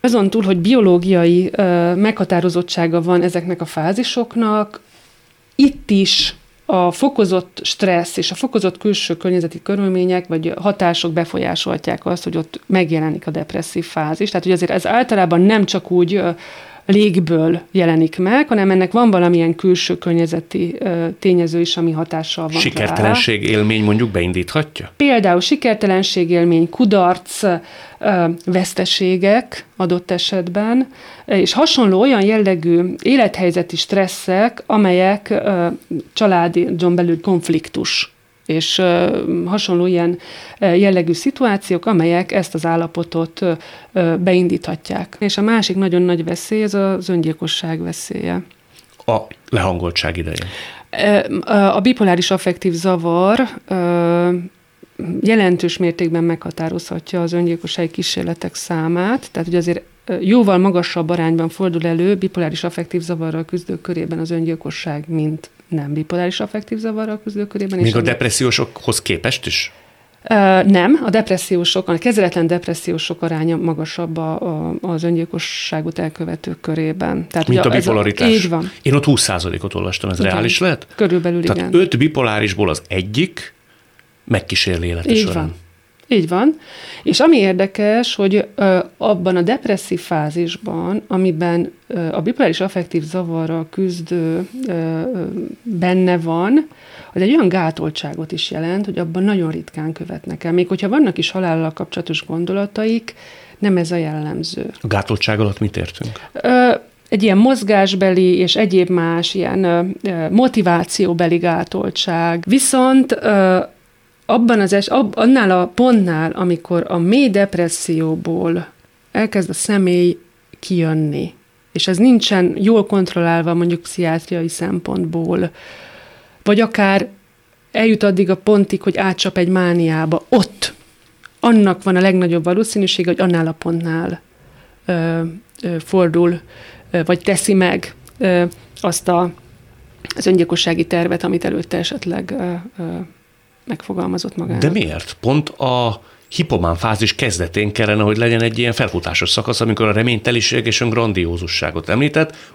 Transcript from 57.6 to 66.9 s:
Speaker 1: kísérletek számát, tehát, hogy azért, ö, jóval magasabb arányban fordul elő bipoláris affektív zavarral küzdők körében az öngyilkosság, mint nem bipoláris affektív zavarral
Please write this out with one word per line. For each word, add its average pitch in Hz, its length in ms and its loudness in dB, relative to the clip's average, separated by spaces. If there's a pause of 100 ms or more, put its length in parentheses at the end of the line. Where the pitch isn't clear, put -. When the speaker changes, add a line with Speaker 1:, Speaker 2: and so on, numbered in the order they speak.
Speaker 1:
kísérletek 175 640 -6
számát, 175 760 -4
tehát, 170 160 -6
hogy 175 100 -2
azért, 170 240 -2 (240)
ö, 185 140 -4
jóval 196 380 4
magasabb 175 520 0
arányban 165 400 0
fordul 170 360 -4
elő 175 300 0
bipoláris 180 480 -4
affektív 170 380 -6
zavarral 165 440 -6
küzdők 180 360 -8
körében 165 380 -6
az 165 120 -6
öngyilkosság, 160 760 -6
mint 156 420 -4 (180)
nem 147 260 -4
bipoláris 175 460 -4
affektív 214 380 -8
zavarral 214 460 -6